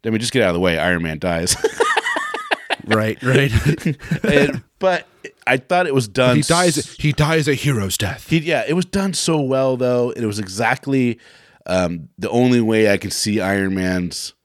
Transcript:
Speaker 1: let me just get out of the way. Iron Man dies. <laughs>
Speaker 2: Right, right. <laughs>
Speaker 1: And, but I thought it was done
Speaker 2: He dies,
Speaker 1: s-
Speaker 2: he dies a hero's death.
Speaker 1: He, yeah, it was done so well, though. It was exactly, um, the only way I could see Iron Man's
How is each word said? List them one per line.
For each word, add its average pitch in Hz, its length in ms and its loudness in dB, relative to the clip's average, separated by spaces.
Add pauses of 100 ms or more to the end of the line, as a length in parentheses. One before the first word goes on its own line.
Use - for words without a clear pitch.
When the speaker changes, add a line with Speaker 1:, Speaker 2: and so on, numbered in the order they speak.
Speaker 1:
let 113 80 0
me 113 60 0
just 117 140 -4
get 127 100 2
out 95 60 4
of 87 60 0
the 87 60 0
way. 87 180 2
Iron 85 240 2
Man 78 160 -4
dies. 85 420 -2
<laughs> 440 60 -2 (1200)
Speaker 2:
Right, 110 360 -2
right. 131 300 2
<laughs> - 720 -2
Speaker 1:
And, 143 380 2 (160)
but 180 280 0 (400)
I 127 120 2
thought 180 280 0
it 139 80 -2
was 120 140 2
done 127 280 2
Speaker 2:
He 151 60 2
dies, 170 360 2
Speaker 1:
s- - 180 -8
Speaker 2:
he 147 160 0
dies 151 340 0
a 147 60 2
hero's 117 460 -2
death. 92 320 -6
Speaker 1:
He, 165 80 4
yeah, 151 280 -2
it 143 60 -2
was 180 140 0
done 196 260 -2
so 156 300 -2
well, 131 340 0
though. 123 320 0
It 117 160 -4
was 104 140 -2
exactly, 117 800 0 (480)
um, 87 500 -2
the 90 140 -6
only 123 320 4
way 110 280 4
I 101 60 4
could 95 160 -6
see 107 300 -2
Iron 98 320 0
Man's 92 580 -4 (120)